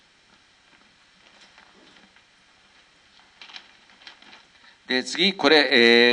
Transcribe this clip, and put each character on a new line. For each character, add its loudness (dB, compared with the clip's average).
で、 -6
次、 -6
こ -2
れ、 2